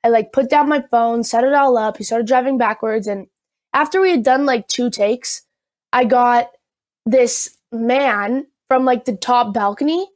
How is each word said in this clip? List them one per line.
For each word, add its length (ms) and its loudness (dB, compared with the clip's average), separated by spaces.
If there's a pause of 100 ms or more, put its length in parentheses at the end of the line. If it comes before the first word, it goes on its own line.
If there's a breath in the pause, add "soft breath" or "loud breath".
I, 60 2
like, 240 0
put 160 0
down 180 2
my 220 0
phone, 340 0
set 200 0
it 100 2
all 240 4
up. 200 -2
He 60 -10
started 220 -2
driving 320 0
backwards. 480 -2
And 220 -8 (440)
after 300 0
we 80 4
had 140 0
done, 240 2
like, 200 -2
two 220 -2
takes, 540 -4 (500)
I 120 2
got 440 2 (560)
this 500 0 (160)
man 760 -2 (200)
from, 160 2
like, 220 0
the 100 -2
top 380 0
balcony. 640 -2